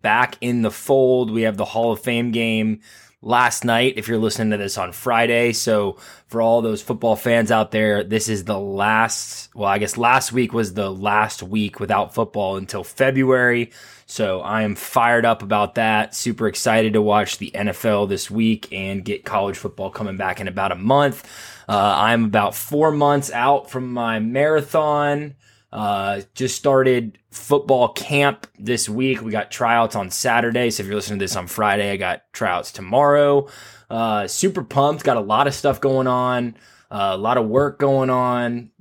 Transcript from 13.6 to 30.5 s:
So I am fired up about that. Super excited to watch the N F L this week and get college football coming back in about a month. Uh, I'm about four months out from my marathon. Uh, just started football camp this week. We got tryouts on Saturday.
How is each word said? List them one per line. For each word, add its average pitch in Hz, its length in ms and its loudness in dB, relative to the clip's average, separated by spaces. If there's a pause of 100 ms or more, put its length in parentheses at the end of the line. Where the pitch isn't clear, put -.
So 95 340 -4
I 110 220 -2
am 104 120 -2
fired 120 500 2
up 113 160 2
about 104 340 -2
that. 110 380 0
Super 113 360 -4
excited 110 440 2
to 107 80 4
watch 104 360 2
the - 180 -12
N 101 140 -2
F - 160 -8
L 104 220 2
this 95 220 -4
week 110 440 0
and 95 320 -6
get 104 180 -6
college 98 320 -2
football 98 340 -10
coming 98 280 -8
back 95 240 -4
in 98 80 -6
about 95 240 -2
a - 20 -4
month. 135 480 0 (460)
Uh, 101 280 4
I'm 117 280 4
about 104 300 0
four 151 360 0
months 143 400 2
out 135 400 0
from 127 220 -6
my 117 260 -2
marathon. 147 1160 0 (360)
Uh, 101 500 -4 (140)
just 127 200 -4
started 131 600 2 (140)
football 135 560 2
camp - 580 -2 (140)
this 113 280 -4
week. 117 360 -2
We 110 80 -8
got 107 180 -4
tryouts 117 460 2
on 95 160 -4
Saturday. 120 580 0